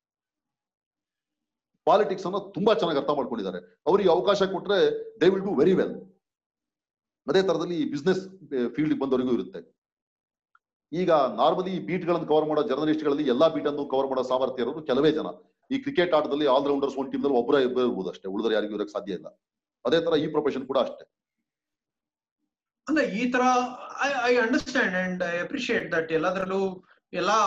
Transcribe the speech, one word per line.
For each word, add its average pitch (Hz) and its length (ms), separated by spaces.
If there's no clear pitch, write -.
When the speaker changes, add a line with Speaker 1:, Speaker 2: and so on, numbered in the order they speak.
Speaker 1:
ಪಾಲಿಟಿಕ್ಸ್ 190 400
ಅನ್ನ 185 120
ತುಂಬಾ 202 360
ಚೆನ್ನಾಗಿ 170 260
ಅರ್ಥ - 100
ಮಾಡ್ಕೊಂಡಿದ್ದಾರೆ. 110 760
ಅವರಿಗೆ 190 220
ಅವಕಾಶ 185 340
ಕೊಟ್ರೆ 190 720
they 175 160
will 190 180
do 180 60
very 175 220
well. - 180
ಅದೇ 180 120
ತರದಲ್ಲಿ 170 400
ಈ - 100
ಬಿಸಿನೆಸ್, 185 360
ಆ, 123 460
ಫೀಲ್ಡ್ 147 260
ಬಂದವರಿಗೂ 127 320
ಇರುತ್ತೆ. 92 440
ಈಗ 170 160
normally 151 600
ಈ 185 100
ಬೀಟ್‌ಗಳನ್ನು 160 480
ಕವರ್ 151 180
ಮಾಡೋ 151 180
ಜರ್ನಲಿಸ್ಟ್‌ಗಳಲ್ಲಿ 147 640
ಎಲ್ಲಾ 131 200
ಬೀಟ್ 147 200
ಅನ್ನು 143 180
ಕವರ್ 135 220
ಮಾಡೋ 131 140
ಸಾಮರ್ಥ್ಯ 127 400
ಇರೋರು 127 200
ಕೆಲವೇ 143 300
ಜನ. - 160
ಈ 135 80
ಕ್ರಿಕೆಟ್ 160 340
ಆಟದಲ್ಲಿ 147 320
all 139 200
rounders 139 340
ಒಂದ್ 135 120
ಟೀಮ್‌ನಲ್ಲಿ 135 280
ಒಬ್ರೇ 135 240
ಇಬ್ರೇ 123 180
ಇರ್ಬೋದು 95 280
ಅಷ್ಟೇ, 95 200
ಉಳಿದ್ರೆ 107 260
ಯಾರಿಗೂ 104 200
ಇರಕ್ 101 140
ಸಾಧ್ಯ 98 240
ಇಲ್ಲ. - 140
ಅದೇ 156 160
ತರ 165 120
ಈ 156 140
ಪ್ರೊಫೆಷನ್ 143 400
ಕೂಡ 135 100
ಅಷ್ಟೇ. - 320
Speaker 2:
ಅಲ್ಲ, 311 100
ಈ 233 320
ತರ 254 100
I, 247 300
I 247 40
understand 240 500
and 185 340
I 175 240
appreciate - 440
that 165 220
ಎಲ್ಲಾದ್ರಲ್ಲೂ 185 720
ಎಲ್ಲ 180 160